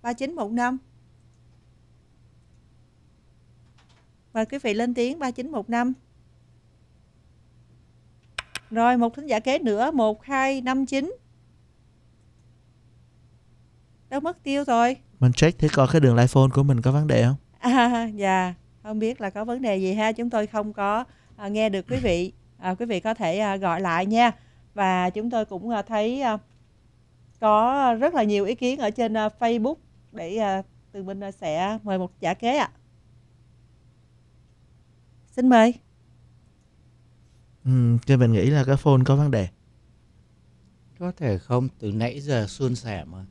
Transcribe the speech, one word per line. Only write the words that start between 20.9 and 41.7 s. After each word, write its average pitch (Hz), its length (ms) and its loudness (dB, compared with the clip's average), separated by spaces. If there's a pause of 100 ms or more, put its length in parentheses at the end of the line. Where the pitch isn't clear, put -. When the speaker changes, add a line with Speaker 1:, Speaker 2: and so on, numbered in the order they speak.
Speaker 1:
à, 202 100 -12
nghe 214 220 0
được 190 200 -4
quý 254 80 -2
vị. 185 340 -2 (260)
À, 185 220 -6
quý 240 60 -6
vị 208 140 -4
có 220 140 -4
thể, 185 260 -4
à, 202 160 -2
gọi 185 260 -2
lại 180 240 0
nha. 226 260 4 (420)
Và 185 360 0
chúng 214 200 -6
tôi 226 160 -2
cũng, 196 240 -10
à, 220 120 -2
thấy, 226 400 -4
à, 226 160 -2 (1000)
có 233 600 2
rất 311 140 2
là 262 100 2
nhiều 202 220 0
ý 233 100 -2
kiến 254 240 -2
ở 220 100 -2
trên, 226 280 -2
à, 214 120 0 (100)
Facebook 233 360 0 (360)
để, 185 260 -10
à, 196 240 -2 (300)
Tường 196 140 -12
Minh, 196 180 -10
à, 196 80 -10
sẽ 185 520 -4
mời 196 140 -4
một 180 220 -6
giả 175 140 -4
kế 240 240 -2
ạ. 247 120 -2 (2750)
Xin 254 140 2
mời. 240 240 8 (1900)
Speaker 2:
Ừ, 127 60 2 (340)
cho 139 120 4
mình 120 160 6
nghĩ 98 160 4
là 143 140 4
cái 139 120 2
phone 135 300 4
có 139 100 4
vấn 147 160 2
đề. 101 160 0 (1500)
Speaker 3:
Có 180 180 -6
thể 113 200 -2
không, 123 300 -2 (120)